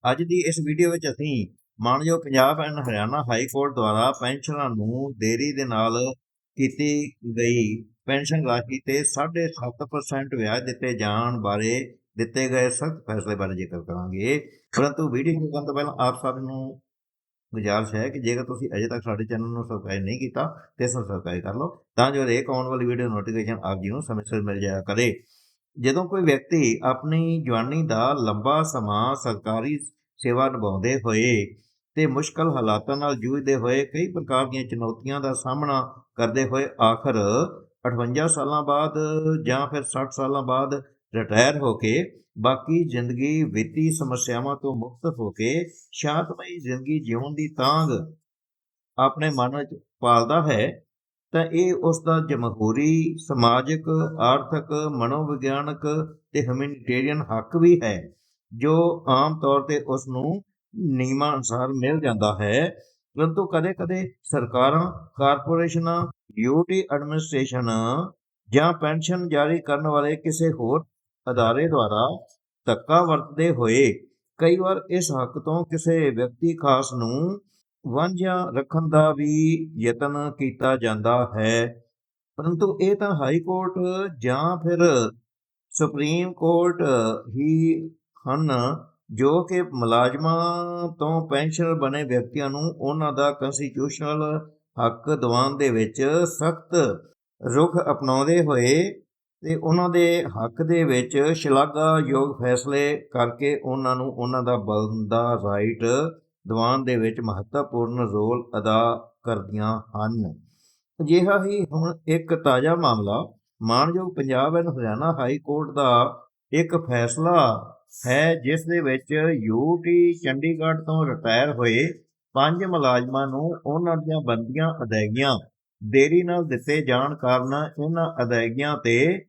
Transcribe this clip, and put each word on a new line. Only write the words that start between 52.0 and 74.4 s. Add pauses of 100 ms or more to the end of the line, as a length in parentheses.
ਦਾ (120)
ਜਮਹੂਰੀ,
ਸਮਾਜਿਕ, (340)
ਆਰਥਿਕ, (220)
ਮਨੋਵਿਗਿਆਨਕ (480)
ਤੇ
ਹਿਊਮੈਨਿਟੇਰੀਅਨ
ਹੱਕ
ਵੀ
ਹੈ, (540)
ਜੋ (360)
ਆਮ
ਤੌਰ
ਤੇ
ਉਸ
ਨੂੰ (320)
ਨਿਯਮਾਂ
ਅਨੁਸਾਰ
ਮਿਲ
ਜਾਂਦਾ
ਹੈ। (580)
ਪਰੰਤੂ
ਕਦੇ-ਕਦੇ (220)
ਸਰਕਾਰਾਂ, (260)
ਕਾਰਪੋਰੇਸ਼ਨਾਂ, (340)
ਡਿਊਟੀ (140)
ਐਡਮਿਨਿਸਟ੍ਰੇਸ਼ਨ (800)
ਜਾਂ
ਪੈਨਸ਼ਨ
ਜਾਰੀ
ਕਰਨ
ਵਾਲੇ
ਕਿਸੇ
ਹੋਰ (440)
ਅਦਾਰੇ
ਦੁਆਰਾ (640)
ਧੱਕਾ
ਵਰਤਦੇ
ਹੋਏ (480)
ਕਈ